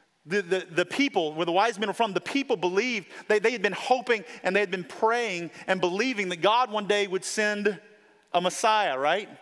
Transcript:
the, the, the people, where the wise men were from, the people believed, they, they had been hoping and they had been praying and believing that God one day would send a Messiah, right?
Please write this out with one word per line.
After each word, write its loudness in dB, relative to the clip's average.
the, 0
the, -2
the 0
people, 0
where -2
the 0
wise 2
men -2
were -2
from, 0
the 0
people -2
believed, -2
they, 4
they 2
had -4
been 2
hoping 0
and 2
they 4
had 0
been -4
praying -2
and 0
believing 0
that -8
God 4
one -4
day 2
would -4
send -2
a 2
Messiah, 2
right? 0